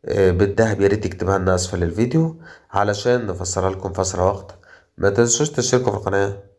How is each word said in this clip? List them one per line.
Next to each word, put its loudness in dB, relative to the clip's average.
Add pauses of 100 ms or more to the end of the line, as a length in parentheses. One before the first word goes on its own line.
إيه، 4
بالذهب، 2
يا 4
ريت 0
يكتبها 0
لنا 2
أسفل -2
الفيديو 0 (340)
علشان 0
نفسرها -2
لكم -6
في -4
أسرع 0
وقت. -2 (440)
ما 2
تنسوش 2
تشتركوا 0
في -4
القناة -2 (160)